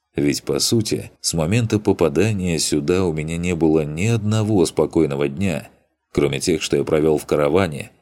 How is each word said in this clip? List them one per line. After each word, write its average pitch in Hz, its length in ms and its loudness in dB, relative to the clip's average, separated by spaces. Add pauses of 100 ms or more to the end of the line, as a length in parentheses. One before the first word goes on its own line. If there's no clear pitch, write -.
(140)
Ведь, 71 280 0
по 71 160 -2
сути, - 520 -2 (100)
с - 120 -4
момента 104 460 0
попадания 90 800 0
сюда 80 460 0
у 85 80 0
меня 78 240 -6
не 87 180 -2
было 78 300 2
ни 78 220 -4
одного 107 600 2
спокойного 73 640 0
дня, 76 400 -4 (440)
кроме 71 260 0
тех, 80 240 -2
что - 140 -2
я 69 80 0
провёл 76 340 2
в - 80 -12
караване, 73 640 0 (120)